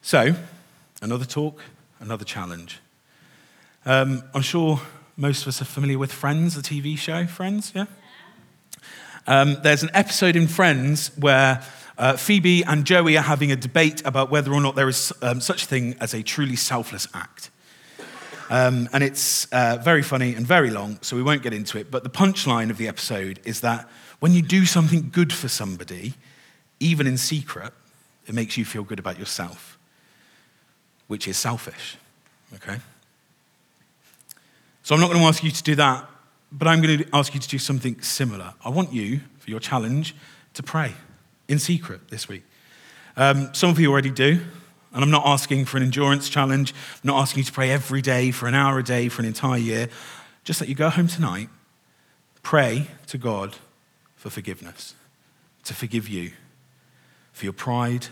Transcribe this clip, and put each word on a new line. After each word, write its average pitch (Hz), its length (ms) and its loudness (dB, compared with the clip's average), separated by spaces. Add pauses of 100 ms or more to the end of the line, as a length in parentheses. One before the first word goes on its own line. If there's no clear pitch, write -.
So, 117 320 4 (680)
another 120 220 -4
talk, 151 380 -8 (360)
another 107 280 -10
challenge. 87 540 -12 (1040)
Um, 131 360 2 (120)
I'm 139 80 0
sure 160 380 0 (360)
most 143 260 -2
of 143 60 -6
us 131 140 -6
are - 20 -4
familiar 139 340 -2
with 135 140 -6
Friends, 160 420 0
the 143 80 -8
T 147 180 -6
V 151 140 -6
show, 165 320 -4
Friends, 190 480 -6
yeah? 196 120 -4 (1400)
Um, 139 360 4
there's 147 200 4
an 160 120 -4
episode 196 420 4
in 165 100 4
Friends 151 680 2
where, 135 460 4 (340)
uh, 131 220 2
Phoebe 180 460 4
and 151 200 2
Joey 165 320 6
are 151 60 4
having 143 280 2
a 135 60 2
debate 156 480 2
about 135 260 0
whether 143 220 0
or 143 80 4
not 135 160 0
there 135 140 2
is, - 200 -2 (120)
um, 123 180 -2
such 180 220 -4
a - 40 -6
thing 123 340 -2
as 117 120 -6
a 110 100 -6
truly 131 320 -2
selfless 117 600 -4
act. - 340 -14 (1000)
Um, 127 440 2
and 139 100 2
it's, - 480 -2
uh, 120 300 0
very 156 200 4
funny 127 320 -2
and 113 120 -4
very 151 240 4
long, 104 320 -6
so - 140 -6
we 127 60 0
won't 143 200 2
get 117 100 -4
into 107 240 -6
it, 110 140 -10
but 131 120 -4
the 127 60 -10
punchline 127 640 0
of 104 80 -6
the 113 100 -6
episode 95 560 -6
is 113 160 -8
that 117 300 -4 (300)
when 165 120 6
you 175 80 8
do 180 240 4
something 165 460 2
good 170 240 2
for 131 140 -6
somebody, 92 640 -8 (680)
even 151 260 2
in 127 120 0
secret, 123 560 -6 (520)
it 107 80 -10
makes 117 220 -4
you 117 80 -2
feel 104 200 -8
good 98 140 -10
about 92 200 -10
yourself, 87 580 -10 (1300)
which 104 200 -8
is 95 80 -4
selfish, - 640 -8 (560)
okay? 101 240 -12 (2000)
So - 120 2
I'm 160 80 6
not 175 100 4
gonna 170 140 6
ask 160 180 4
you 160 60 0
to - 120 -8
do 151 120 0
that, 135 340 2 (420)
but 147 160 -4
I'm 160 140 6
gonna 156 320 4
ask 139 220 0
you 139 60 -4
to - 80 -10
do 139 100 -4
something 127 420 -4
similar. 101 540 -6 (100)
I 120 60 -6
want 147 240 0
you, 117 260 -4 (200)
for - 100 -16
your 110 100 -8
challenge, 131 560 -4 (380)
to - 80 -12
pray 143 320 -4 (540)
in 147 100 0
secret 170 500 -4
this 107 200 -12
week. 98 160 -14 (680)
Um, 139 380 2
some - 160 2
of 165 100 4
you 151 140 6
already 135 160 2
do, 135 320 4 (540)
and 131 100 2
I'm 147 60 4
not 147 160 4
asking 135 400 2
for - 100 -6
an 131 60 2
endurance 139 480 2
challenge. 135 420 2 (220)
I'm - 140 -4
not 139 120 2
asking 135 200 0
you 127 40 0
to - 80 -8
pray 131 180 0
every 135 300 -2
day 127 300 2
for 120 180 -4
an 123 60 0
hour 139 240 4
a 127 40 -2
day 123 280 0
for - 100 -10
an 113 80 -2
entire 127 300 -2
year. 113 320 -2 (540)
Just - 160 -4
that 156 100 -6
you 139 40 -4
go 151 140 2
home 170 200 2
tonight, 117 420 -4 (920)
pray 139 460 2 (200)
to 135 100 -10
God 104 380 -6 (600)
for - 140 -16
forgiveness, 90 640 -14 (680)
to - 100 -12
forgive 113 340 -6
you 87 240 -8 (1040)
for - 100 -14
your 98 80 -6
pride 120 600 -2